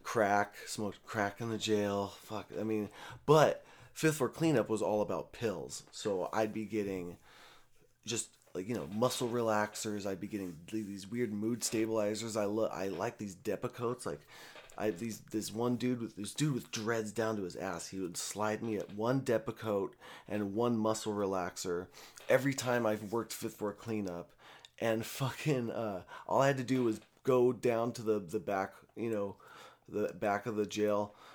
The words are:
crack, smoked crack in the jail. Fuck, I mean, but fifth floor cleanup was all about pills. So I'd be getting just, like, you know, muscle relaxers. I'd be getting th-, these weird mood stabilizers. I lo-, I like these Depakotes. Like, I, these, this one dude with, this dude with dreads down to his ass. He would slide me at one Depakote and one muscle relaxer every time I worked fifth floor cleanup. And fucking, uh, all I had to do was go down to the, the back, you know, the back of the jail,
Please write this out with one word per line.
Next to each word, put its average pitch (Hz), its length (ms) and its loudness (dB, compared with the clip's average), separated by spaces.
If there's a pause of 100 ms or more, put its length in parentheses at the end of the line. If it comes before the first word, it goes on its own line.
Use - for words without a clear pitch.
crack, 101 520 4 (120)
smoked - 380 -6
crack 101 360 0
in 117 100 -4
the 110 80 -2
jail. 101 640 2
Fuck, 104 240 -8 (120)
I 95 40 -2
mean, 107 260 0 (380)
but 143 380 8 (280)
fifth 160 240 2
floor 123 120 2
cleanup 147 400 2
was 107 140 0
all 104 200 2
about 90 300 -2
pills. 82 500 -4 (100)
So 95 400 -2
I'd 107 220 0
be 110 100 -4
getting 95 520 -4 (880)
just, 110 220 -6 (260)
like, 92 140 -4
you 120 60 -2
know, 80 180 -4
muscle 123 360 2
relaxers. 107 800 0
I'd 98 140 -4
be 98 60 -4
getting 95 300 -6 (120)
th-, 110 180 -4
these 95 220 -10
weird 117 240 -2
mood 110 300 0
stabilizers. 110 720 0
I 107 80 2
lo-, 107 280 2
I 92 160 -4
like 98 300 -4
these 101 160 -8
Depakotes. 117 720 -4
Like, 80 140 -4 (580)
I, 107 120 0
these, 104 300 -6 (100)
this 98 220 -4
one 120 240 0
dude 123 240 0
with, - 160 -8
this 101 160 -8
dude 147 220 0
with - 160 -6
dreads 110 420 -2
down 110 240 0
to 101 60 -4
his 87 140 -6
ass. 82 320 -6
He 95 120 -8
would 87 160 -4
slide 107 460 -2
me 113 140 -2
at 92 180 -6
one 117 260 2
Depakote 110 720 0 (360)
and 101 260 -2
one 120 220 2
muscle 110 360 2
relaxer 95 720 -2 (420)
every 131 260 6
time 120 320 2
I 107 100 4 (140)
worked 113 220 -2
fifth - 260 -6
floor 104 140 -2
cleanup. 98 580 -6 (500)
And 117 240 2
fucking, 127 640 -2
uh, 104 320 -4 (240)
all 110 140 4
I 135 60 8
had 139 100 6
to 127 80 -2
do 127 200 2
was 110 160 2 (220)
go 127 300 6
down 117 400 2
to 117 100 -10
the, 107 160 2
the 95 220 -4
back, 98 320 -2 (240)
you 113 140 -2
know, 101 260 -2 (520)
the 104 260 -2
back 101 320 0
of 113 100 -2
the 104 100 2
jail, 104 480 0 (200)